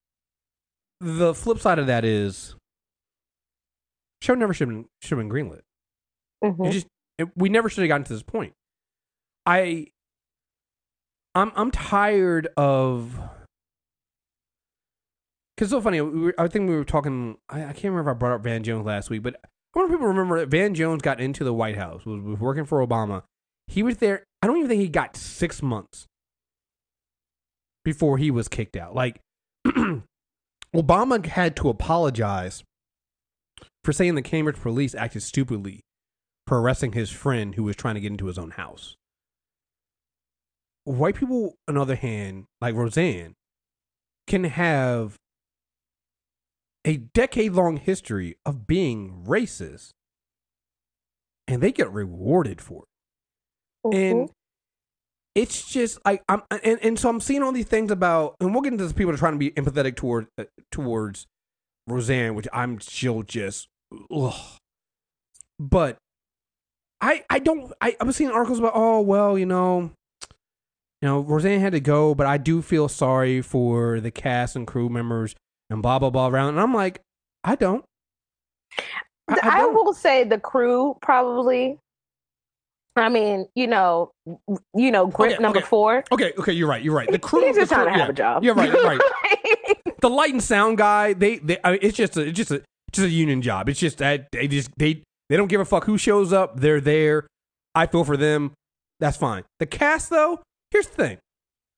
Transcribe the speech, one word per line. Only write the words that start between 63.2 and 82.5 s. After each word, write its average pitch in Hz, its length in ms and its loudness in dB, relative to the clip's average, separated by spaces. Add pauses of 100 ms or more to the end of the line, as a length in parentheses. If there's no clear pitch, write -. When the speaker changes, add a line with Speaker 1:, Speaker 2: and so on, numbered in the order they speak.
Speaker 1:
just, 101 420 -10 (460)
ugh. - 460 -6 (1000)
But 147 380 0 (1040)
I, 302 280 0
I 277 120 0
don't, 285 400 -2
I, 233 200 0
I - 40 -2
was 254 120 0
seeing 285 140 0
articles 233 300 0
about, 226 140 2
"Oh, 226 260 4
well, 202 380 4
you 185 80 0
know, 180 440 0 (1120)
you 143 60 2
know, 139 120 2
Roseanne 156 400 2
had 196 120 2
to 160 80 2
go, 147 340 4
but 139 120 2
I 143 120 2
do 160 240 0
feel 151 260 2
sorry 131 540 0
for 117 580 0
the 117 100 -6
cast 123 460 -4
and 120 100 -8
crew 120 220 -2
members 117 460 -4 (340)
and 110 140 -4
blah, 127 160 2
blah, 131 120 0
blah 127 180 2
around." 135 220 2
And 151 100 0
I'm 247 140 2
like, 190 260 -2 (440)
"I 214 100 2
don't." 208 300 0 (1400)
I, 277 60 0
Speaker 2:
Th-, - 100 2
Speaker 1:
I 226 40 4
Speaker 2:
I 240 120 6
Speaker 1:
don't. 453 140 4
Speaker 2:
will 440 180 4
say 262 320 4
the 214 160 2
crew 247 600 2
probably 254 760 2 (1160)